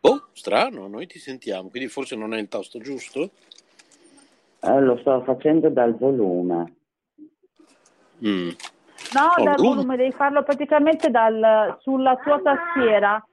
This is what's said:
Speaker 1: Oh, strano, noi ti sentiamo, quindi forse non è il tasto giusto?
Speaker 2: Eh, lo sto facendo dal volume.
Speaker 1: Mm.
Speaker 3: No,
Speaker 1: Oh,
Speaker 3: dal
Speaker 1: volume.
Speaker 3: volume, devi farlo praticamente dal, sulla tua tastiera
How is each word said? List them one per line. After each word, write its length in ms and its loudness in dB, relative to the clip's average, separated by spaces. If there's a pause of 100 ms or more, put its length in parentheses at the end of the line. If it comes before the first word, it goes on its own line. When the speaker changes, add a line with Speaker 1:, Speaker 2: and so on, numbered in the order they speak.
Speaker 1:
Oh, 320 2
strano, 540 -2
noi 180 -12
ti 140 -20
sentiamo, 500 -10
quindi 180 -10
forse 280 -10
non 180 -8
è 60 -6
il 80 -8
tasto 320 -12
giusto? 500 -10 (1300)
Speaker 2:
Eh, 200 2
lo 160 2
sto 260 0
facendo 460 0
dal 260 0
volume. 800 -2 (1500)
Speaker 1:
Mm. 240 -2 (640)
Speaker 3:
No, 240 4
Speaker 1:
Oh, 60 2
Speaker 3:
dal 120 4
Speaker 1:
volume. 200 4
Speaker 3:
volume, 220 -2
devi 140 0
farlo 320 0
praticamente 680 2
dal, 680 4
sulla 360 2
tua 240 0
tastiera 920 2